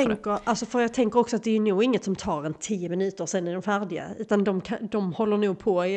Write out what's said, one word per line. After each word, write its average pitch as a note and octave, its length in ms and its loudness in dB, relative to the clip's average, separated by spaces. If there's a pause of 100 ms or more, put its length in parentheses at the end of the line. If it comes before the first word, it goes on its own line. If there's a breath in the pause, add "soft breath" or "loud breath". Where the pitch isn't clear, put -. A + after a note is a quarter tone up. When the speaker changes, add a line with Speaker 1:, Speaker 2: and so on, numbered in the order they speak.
Speaker 1:
tänker, G#3 260 -2
Speaker 2:
det. G#3 120 -2
Speaker 1:
alltså, A#3 220 0
för B3 160 -2
jag A#3 120 0
tänker A#3+ 260 2
också A#3+ 160 2
att G#3+ 80 -4
det A3 120 2
är G#3+ 40 4
nog G#3+ 240 2
inget B3 200 2
som F#3+ 120 -2
tar D#3 280 -4
en D3+ 100 -4
tio F3 360 -4
minuter F#3+ 340 -2
och D#3 60 -4
sen F3+ 180 -2
är F3 60 -2
de F#3 80 -4
färdiga. G3+ 440 -2 (120)
Utan G#3 260 2
de F#3+ 180 2
kan, A3+ 300 -6
de G3 220 0
håller G#3 240 2
nog G#3 220 2
på F#3 220 2 (160)